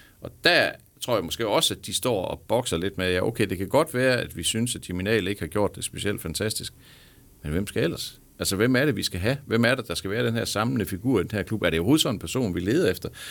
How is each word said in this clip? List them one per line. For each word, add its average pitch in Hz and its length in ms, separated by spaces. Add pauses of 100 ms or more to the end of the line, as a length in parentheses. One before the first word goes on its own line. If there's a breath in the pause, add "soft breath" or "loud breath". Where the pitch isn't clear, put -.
(200 loud breath)
Og - 120 (120)
der 151 260 (300)
tror 123 140
jeg 98 100
måske 104 240
også, 113 260
at - 120
de 98 80
står 110 300
og - 240
bokser 117 300
lidt 92 200
med, 92 140
ja, 92 140
okay, 110 200
det 92 120
kan 95 100
godt 151 260
være, 127 260
at - 160
vi 85 60
synes, 113 340
at - 120
Jimmy 90 140
Nahl 101 260
ikke 101 120
har 82 80
gjort 101 280
det 87 80
specielt - 380
fantastisk, 101 500 (680 loud breath)
men 73 100
hvem 98 140
skal 110 180
ellers? - 360 (180)
Altså, 95 180
hvem 123 200
er 131 80
det, 135 120
vi 98 60
skal - 180
have? 120 160 (100)
Hvem 113 180
er 120 100
det, 131 140
der 85 60
skal 95 160
være 120 160
den 117 80
her 113 100
samlende 113 420
figur 98 340
i - 20
den - 100
her 104 100
klub? 107 200
Er 87 80
det 80 80
overhovedet 127 240
sådan 131 120
en 90 40
person, 104 360
vi 87 60
leder 117 300
efter? - 180 (220 loud breath)